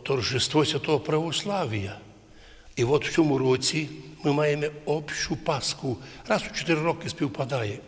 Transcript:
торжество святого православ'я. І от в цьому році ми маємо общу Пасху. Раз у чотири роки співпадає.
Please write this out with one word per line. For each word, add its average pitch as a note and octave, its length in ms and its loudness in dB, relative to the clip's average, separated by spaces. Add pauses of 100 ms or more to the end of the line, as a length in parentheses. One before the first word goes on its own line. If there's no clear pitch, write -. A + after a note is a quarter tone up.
торжество C3+ 600 2
святого D3 340 0
православ'я. D#3 960 -2 (760)
І B2+ 80 2
от C#3 240 4
в - 60 -4
цьому D3+ 240 6
році C3 520 2 (340)
ми D3 100 4
маємо D3 340 2 (180)
общу D3+ 500 -2
Пасху. C3 640 -2 (300)
Раз G#3 240 2
у - 60 -8
чотири D#3 240 2
роки D#3 280 0
співпадає. B2+ 800 -2